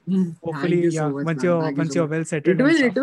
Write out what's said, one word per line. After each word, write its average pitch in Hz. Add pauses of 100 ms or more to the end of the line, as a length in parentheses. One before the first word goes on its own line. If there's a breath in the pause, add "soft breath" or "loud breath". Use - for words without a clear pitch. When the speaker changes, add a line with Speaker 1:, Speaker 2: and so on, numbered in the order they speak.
Speaker 1:
Hmm, 185
thank 165 (100)
Speaker 2:
hopefully, 170
Speaker 1:
you 170
so 160
Speaker 2:
yeah, 151
Speaker 1:
much, 143
Speaker 2:
once 160
Speaker 1:
man. 131
Speaker 2:
you're, 170
Speaker 1:
Thank 156
you 147
Speaker 2:
once 160
Speaker 1:
so -
Speaker 2:
you're 170
Speaker 1:
much। 147
Speaker 2:
well 160
settled 156
Speaker 1:
It 180
Speaker 2:
and 262
Speaker 1:
will, 330
Speaker 2:
stuff। 254
Speaker 1:
it 190